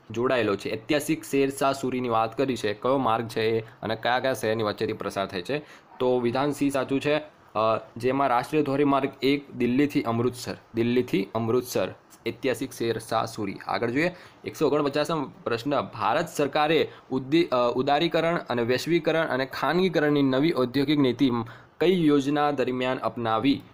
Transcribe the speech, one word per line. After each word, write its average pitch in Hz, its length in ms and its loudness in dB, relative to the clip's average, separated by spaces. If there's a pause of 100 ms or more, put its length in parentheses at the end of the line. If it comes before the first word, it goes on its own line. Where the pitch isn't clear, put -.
(120)
જોડાયેલો 113 440 0
છે? 98 180 -6
ઐતિહાસિક 147 500 -2
શેર 139 260 0
શાહ 135 220 0
સુરીની 127 380 -4
વાત 113 280 0
કરી 135 200 0
છે, 104 160 -2
કયો 127 240 0
માર્ગ 117 300 0
છે 113 140 -4
એ 113 180 2
અને 113 360 -6
કયા 120 240 0
કયા 131 140 0
શહેરની 113 300 -2
વચ્ચેથી 107 300 -2
પ્રસાર 98 320 -4
થાય 95 160 -6
છે? 135 180 -4 (400)
તો 127 200 2
વિધાન 131 320 0
સી 143 180 0
સાચું 135 300 -2
છે, 147 180 0 (380)
અ, 110 220 2 (200)
જેમાં 131 300 0
રાષ્ટ્રીય 131 360 2
ધોરીમાર્ગ 139 460 2 (120)
એક 143 320 0
દિલ્હીથી 123 480 0
અમૃતસર, 117 560 -2 (180)
દિલ્હીથી 123 600 0
અમૃતસર, 113 580 0 (340)
ઐતિહાસિક 123 440 -4
શેર 113 280 -2
શાહ 117 260 -2
સુરી. 104 300 -6 (120)
આગળ 107 220 -2
જોઈએ, 160 260 0 (300)
એકસો 147 220 -2
ઓગણપચાસ 147 400 2 (360)
પ્રશ્ન, 117 380 0
ભારત 113 460 0
સરકારે 151 640 2 (200)
ઉદ્દી-, 131 400 2
અ, 123 240 2
ઉદારીકરણ 160 640 0
અને 120 260 -2
વૈશ્વિકરણ 156 640 0
અને 131 180 -2
ખાનગીકરણની 151 760 2
નવી 139 360 2
ઔદ્યોગિક 135 420 0
નીતિ 127 320 2 (480)
કઈ 175 260 4
યોજના 147 460 2
દરમિયાન 127 460 -2
અપનાવી? 113 640 0 (120)